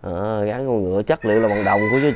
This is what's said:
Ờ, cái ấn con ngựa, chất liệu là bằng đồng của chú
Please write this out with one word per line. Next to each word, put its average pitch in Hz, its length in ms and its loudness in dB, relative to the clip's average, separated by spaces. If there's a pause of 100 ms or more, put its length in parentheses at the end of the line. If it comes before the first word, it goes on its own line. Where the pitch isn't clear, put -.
Ờ, 101 440 -4
cái 104 60 -4
ấn 131 160 -6
con 113 160 0
ngựa, 95 200 0
chất 156 220 -2
liệu 107 140 4
là 110 80 2
bằng 104 180 0
đồng 98 140 2 (120)
của 127 100 2
chú 147 140 4